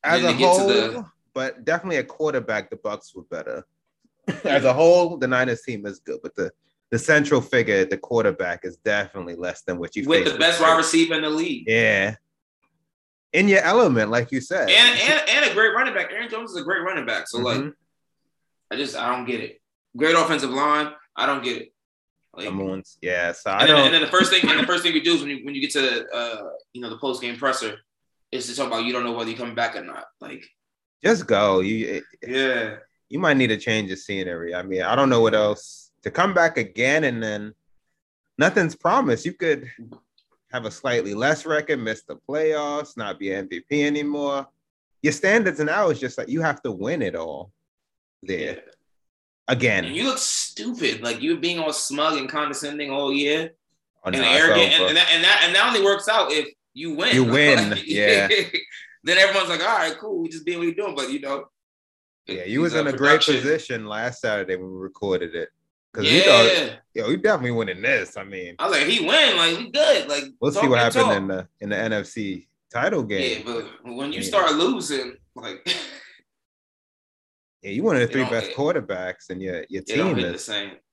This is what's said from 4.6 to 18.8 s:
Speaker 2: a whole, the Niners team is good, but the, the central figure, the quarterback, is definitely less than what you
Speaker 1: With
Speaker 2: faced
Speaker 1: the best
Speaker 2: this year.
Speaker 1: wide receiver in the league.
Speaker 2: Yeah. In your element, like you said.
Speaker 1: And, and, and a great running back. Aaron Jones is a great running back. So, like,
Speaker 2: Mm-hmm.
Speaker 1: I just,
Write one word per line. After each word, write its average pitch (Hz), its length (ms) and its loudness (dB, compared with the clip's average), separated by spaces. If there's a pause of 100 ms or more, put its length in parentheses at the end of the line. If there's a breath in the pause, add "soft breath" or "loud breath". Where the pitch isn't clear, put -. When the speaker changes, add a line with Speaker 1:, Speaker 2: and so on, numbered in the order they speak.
Speaker 2:
a 127 100 6
whole, 170 440 6
the 127 100 0
Niners 127 340 0
team 104 240 -10
is 98 140 -10
good, - 240 -10
but - 120 -12
the, 95 160 -4 (400)
the 117 80 0
central 147 420 2
figure, 107 420 2
the 98 140 -2
quarterback, 95 680 -2
is 90 140 -10
definitely 98 580 -4
less 87 280 -8
than 87 160 -6
what 85 180 -8
you 135 100 -4
Speaker 1:
With 165 160 4
Speaker 2:
faced 151 100 0
Speaker 1:
the - 60 -6
best 170 200 4
Speaker 2:
this - 20 2
year. 160 80 6
Speaker 1:
wide 160 80 6
receiver 165 380 2
in 156 80 -2
the 156 60 -2
league. 160 380 -4
Speaker 2:
Yeah. 110 480 2 (1200)
In 190 140 4
your 196 120 8
element, 151 500 4
like 120 220 0
you 131 100 -2
said. 143 300 -2
Speaker 1:
And, 233 280 6
and, 277 300 2
and 269 220 2
a - 20 -6
great 214 220 2
running 240 180 0
back. 180 180 -4
Aaron 226 180 -10
Jones 226 220 -10
is 180 60 -10
a 151 60 -8
great 175 180 -4
running 170 240 -6
back. 107 220 -4
So, 120 120 -6
like, 123 200 0
Speaker 2:
Mm-hmm. 147 100 -6 (1000)
Speaker 1:
I 110 40 -6
just, 135 200 -6